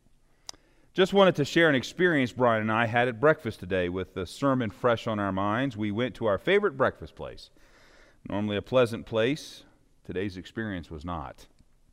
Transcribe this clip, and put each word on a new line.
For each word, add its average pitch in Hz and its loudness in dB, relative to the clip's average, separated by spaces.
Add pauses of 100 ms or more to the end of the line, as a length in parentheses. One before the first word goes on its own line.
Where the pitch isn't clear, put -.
(920)
Just 185 2
wanted 196 6
to 143 0
share 165 4
an 139 4
experience 139 0
Brian 117 2
and 110 -2
I 113 2
had 120 2
at 117 -6
breakfast 139 0
today. 92 0
With 90 -6
the 95 -6
sermon 127 -2
fresh 117 0
on 110 -2
our 98 -2
minds, 104 -2
we 104 -2
went 117 -4
to 113 -4
our 98 4
favorite 190 2
breakfast 107 -2
place. - -14 (760)
Normally 104 -2
a 95 -2
pleasant 113 2
place, 117 -2 (400)
today's 92 -6
experience 95 -8
was 78 -12
not. 80 -8 (480)